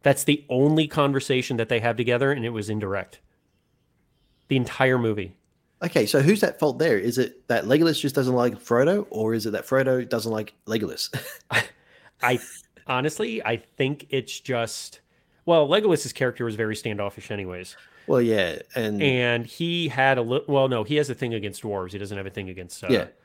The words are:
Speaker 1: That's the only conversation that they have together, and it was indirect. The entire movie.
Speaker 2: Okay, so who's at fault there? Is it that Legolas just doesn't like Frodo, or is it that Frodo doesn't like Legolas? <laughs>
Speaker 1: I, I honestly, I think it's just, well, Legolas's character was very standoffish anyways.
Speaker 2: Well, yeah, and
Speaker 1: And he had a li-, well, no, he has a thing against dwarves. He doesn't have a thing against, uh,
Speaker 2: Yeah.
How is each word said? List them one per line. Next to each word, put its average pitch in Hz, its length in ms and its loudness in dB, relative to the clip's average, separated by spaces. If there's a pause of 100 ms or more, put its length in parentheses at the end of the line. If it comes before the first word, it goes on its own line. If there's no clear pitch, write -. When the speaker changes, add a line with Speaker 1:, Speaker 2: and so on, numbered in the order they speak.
Speaker 1:
That's 139 220 4
the 147 240 2
only 147 380 4
conversation 135 680 0
that 113 120 -2
they 117 120 2
have 117 160 2
together, 123 340 2
and 135 140 -2
it 120 60 -2
was 107 200 -6
indirect. 101 500 -4 (1300)
The 135 80 2
entire 127 420 2
movie. 104 360 -2 (480)
Speaker 2:
Okay, 156 240 2
so 139 140 4
who's 190 240 4
at - 160 -2
fault 135 180 0
there? 143 200 2
Is 117 200 -2
it - 300 -2
that 117 160 0
Legolas 151 360 4
just 139 140 -4
doesn't 127 200 2
like 123 240 2
Frodo, 160 520 2
or 110 240 0
is 110 120 -2
it 110 60 -2
that - 140 -6
Frodo 131 420 0
doesn't 113 240 -2
like 107 220 -6 (120)
Legolas? 107 420 -4 (300)
<laughs> - 120 -20
Speaker 1:
I, - 140 0 (580)
I 123 160 2 (480)
honestly, 156 580 -2
I 113 120 -2 (200)
think 139 340 -2
it's - 300 -4
just, - 600 -6 (460)
well, 165 200 6
Legolas's 175 460 2
character 123 320 -2
was 113 100 -4
very 107 220 -2
standoffish 104 540 -6
anyways. 90 460 -8 (320)
Speaker 2:
Well, 127 140 4
yeah, 98 380 0 (160)
and 107 260 -2
Speaker 1:
And 123 420 2
he 170 440 -4
had 135 280 2
a 123 60 0
li-, 123 240 -2
well, 135 220 2
no, 117 160 0
he 147 100 -4
has 147 160 0
a 120 40 -4
thing 117 200 -4
against 104 300 -8
dwarves. 95 260 -6
He 101 80 -10
doesn't 101 180 -8
have 98 100 -8
a 95 40 -10
thing 95 180 -10
against, 90 360 -14
uh, - 40 -8
Speaker 2:
Yeah. 110 180 0 (180)